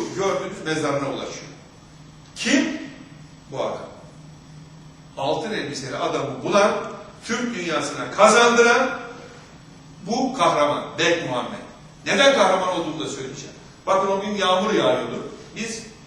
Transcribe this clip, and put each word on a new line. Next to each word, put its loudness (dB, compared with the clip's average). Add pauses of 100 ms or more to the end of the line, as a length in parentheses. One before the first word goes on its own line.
(160)
gördüğünüz -2
mezarına -2
ulaşıyor. -8 (880)
Kim? 0 (760)
Bu -6
adam. -4 (1400)
Altın -2
elbiseli -6
adamı -4
bulan, 4 (520)
Türk -4
dünyasına -4
kazandıran 6 (1080)
bu 0
kahraman, 2 (160)
Bek 2
Muhammed. -6 (460)
Neden 6
kahraman 2
olduğunu -6
da -6
söyleyeceğim. -12 (300)
Bakın 2
o 0
gün -4
yağmur 2
yağıyordu. 0 (280)
Biz -8 (240)